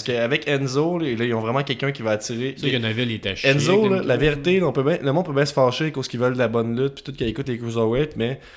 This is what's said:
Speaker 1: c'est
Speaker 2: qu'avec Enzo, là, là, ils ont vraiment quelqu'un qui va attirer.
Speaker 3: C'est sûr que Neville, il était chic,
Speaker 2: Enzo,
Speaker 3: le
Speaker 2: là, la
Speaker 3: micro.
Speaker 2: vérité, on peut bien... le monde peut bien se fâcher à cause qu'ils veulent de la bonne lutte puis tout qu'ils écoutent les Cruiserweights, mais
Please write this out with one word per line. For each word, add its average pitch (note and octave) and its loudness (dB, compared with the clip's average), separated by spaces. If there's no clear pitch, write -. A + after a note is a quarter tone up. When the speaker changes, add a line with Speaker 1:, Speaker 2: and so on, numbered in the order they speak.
Speaker 1:
c'est B2 -2
Speaker 2:
qu'avec B2+ 0
Enzo, C#3+ 0
là, C#3+ -2
là, A2+ -2
ils A#2 0
ont A2+ 0
vraiment A#2+ -2
quelqu'un C#3 -4
qui C#3 -8
va A2 0
attirer. A#2+ -4
Speaker 3:
C'est C#3+ -2
sûr C3 2
que - -4
Neville, A2+ 0
il A2 -2
était F#2+ -6
chic, - -6
Speaker 2:
Enzo, F3+ 4
Speaker 3:
le F#3+ 2
Speaker 2:
là, F#3 0
la B2+ 2
Speaker 3:
micro. - 2
Speaker 2:
vérité, D3+ 2
on D3 2
peut C#3 0
bien... D#3 2
le C3+ 0
monde F3 2
peut D3 -6
bien C#3 4
se C#3+ -4
fâcher C3 2
à - -4
cause C3+ -6
qu'ils A#2+ -6
veulent B2+ 4
de B2+ -2
la A#2+ 4
bonne A#2 0
lutte C#3 0
puis - -18
tout C#3 -10
qu'ils C3 -2
écoutent C3 -4
les A2+ -4
Cruiserweights, A#2 0
mais A#2+ -2